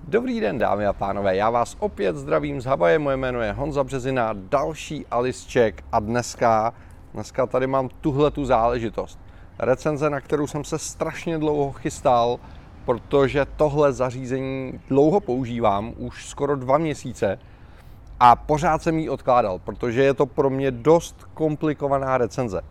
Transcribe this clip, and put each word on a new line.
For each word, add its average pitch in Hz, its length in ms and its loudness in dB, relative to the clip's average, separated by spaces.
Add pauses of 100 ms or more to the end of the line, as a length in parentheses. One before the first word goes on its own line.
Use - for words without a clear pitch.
(140)
Dobrý 240 260 0
den, 196 180 -2
dámy 101 280 2
a 98 80 2
pánové, 98 420 0
já 104 140 2
vás 117 300 0
opět 202 360 -2
zdravím 143 460 -2
z 113 40 -10
Havaje, 160 340 2
moje 139 180 0
jméno 123 240 -2
je 107 100 -2
Honza 139 320 -2
Březina, 127 500 -2
další 143 800 -4
Alisček 120 800 0
a 120 80 2
dneska, 113 760 0 (400)
dneska 113 320 -4
tady 127 220 0
mám 135 220 0 (120)
tuhletu 143 440 0
záležitost. 113 760 0 (400)
Recenze, 143 500 0
na 139 120 -4
kterou 147 260 -2
jsem 147 160 -6
se 160 140 -6
strašně - 600 -6
dlouho 147 340 0
chystal, 123 680 2 (460)
protože 135 600 2 (100)
tohle 147 380 2
zařízení 131 920 -4
dlouho 156 320 6
používám, 117 760 0
už - 300 -12
skoro 143 280 -2
dva 135 220 0
měsíce, 135 640 -2 (800)
a 120 160 10
pořád 156 460 0
jsem 160 180 0
ji 143 100 -4
odkládal, 120 500 2
protože 117 440 -2
je 139 100 4
to 143 120 2
pro 135 240 0
mě 135 220 0
dost 147 640 2
komplikovaná 139 840 0
recenze. 113 540 -2